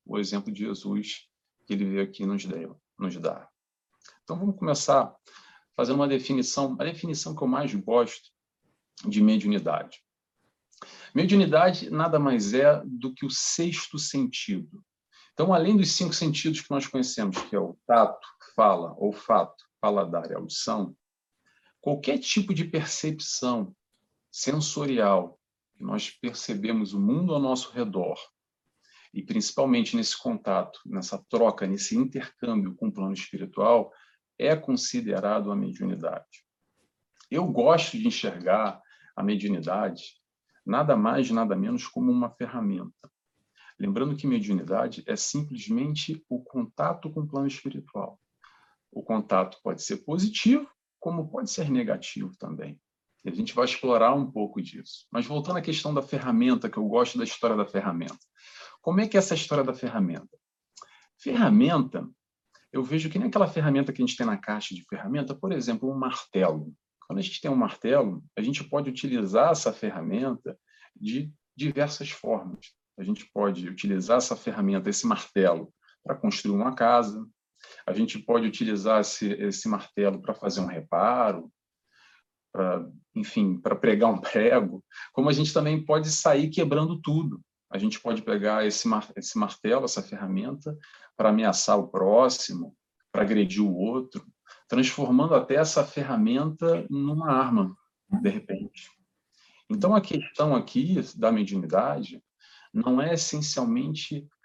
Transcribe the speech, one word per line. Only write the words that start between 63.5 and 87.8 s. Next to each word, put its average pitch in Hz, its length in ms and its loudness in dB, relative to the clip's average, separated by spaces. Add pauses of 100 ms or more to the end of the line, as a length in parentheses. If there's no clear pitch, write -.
que 131 80 -4
a 123 60 2
gente 123 100 -2
tem 123 80 -4
na 104 140 0
caixa 104 360 -6
de 87 140 -12
ferramenta, 127 460 -6
por - 180 -6
exemplo, 123 380 -2
um 135 80 -4
martelo. 87 760 -2 (340)
Quando 90 120 -6
a 95 40 -4
gente - 160 -8
tem 147 120 -4
um 135 60 0
martelo, 110 680 0 (100)
a 101 60 -6
gente 143 240 -4
pode 143 240 -4
utilizar 127 640 2
essa 120 220 -2
ferramenta 113 840 -6 (380)
de 131 340 -6 (240)
diversas 143 540 -2
formas. - 640 -8 (260)
A 190 60 -10
gente - 260 -6
pode 95 380 -2
utilizar 95 480 0
essa 127 180 0
ferramenta, 98 540 -2
esse 104 180 -2
martelo, 92 640 2 (320)
pra - 120 -4
construir 104 400 -2
uma 120 200 0
casa. 113 540 2 (580)
A 92 60 -2
gente 110 260 0
pode 117 280 2
utilizar 107 540 2
esse, 104 320 -2
esse 101 360 -4
martelo 101 520 -2
pra - 140 -4
fazer 98 260 -4
um 90 60 -2
reparo, 87 840 0 (1040)
pra, 90 340 -4 (280)
enfim, 101 440 0
pra - 180 -2
pregar 113 340 4
um 98 100 0
prego. 113 640 2 (280)
Como 139 160 2
a 147 40 6
gente 151 200 0
também 151 320 0
pode 156 260 2
sair 156 380 4
quebrando 160 520 0
tudo. 151 400 -2 (300)
A 98 80 -6
gente 107 220 0